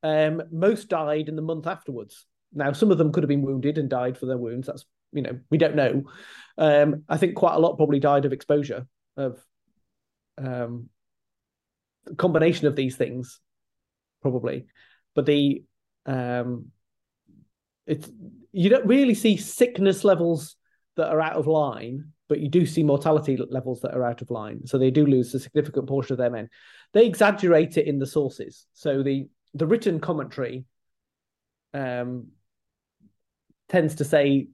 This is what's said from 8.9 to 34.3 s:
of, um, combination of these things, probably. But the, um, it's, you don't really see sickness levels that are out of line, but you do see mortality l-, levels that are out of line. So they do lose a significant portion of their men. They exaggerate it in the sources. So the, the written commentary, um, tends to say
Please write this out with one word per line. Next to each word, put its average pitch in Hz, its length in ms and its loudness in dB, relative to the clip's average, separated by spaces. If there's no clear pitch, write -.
of, 131 260 -8
um, 123 520 -8
combination 165 500 2
of 135 80 0
these 131 200 -4
things, 123 440 -8
probably. 131 460 -6
But 147 100 0
the, 143 380 2
um, 123 640 -6
it's, 151 200 -6
you 190 180 2
don't 247 160 4
really 247 300 4
see 214 220 2
sickness 196 680 0
levels 170 520 2
that 160 120 -2
are 160 120 2
out 160 160 -4
of 147 100 -2
line, 143 640 -2
but 147 100 0
you 147 100 -4
do 175 180 2
see 165 160 0
mortality 151 560 2
l-, 123 100 -6
levels 127 320 -8
that 127 140 -8
are 127 100 -2
out 120 160 -6
of - 80 -14
line. 110 380 -10
So 139 100 -2
they 131 140 4
do 147 160 4
lose 131 260 2
a 131 60 -4
significant 147 480 -4
portion 135 260 -4
of 123 60 -6
their 123 100 0
men. 117 200 -10
They 226 140 8
exaggerate 180 680 4
it 147 100 2
in 143 100 -2
the 135 80 -2
sources. - 680 -6
So 139 280 -2
the, 135 260 -2
the 156 100 -2
written 190 340 0
commentary, 131 680 -6
um, 123 540 -8
tends 156 260 2
to 151 80 -4
say 139 500 2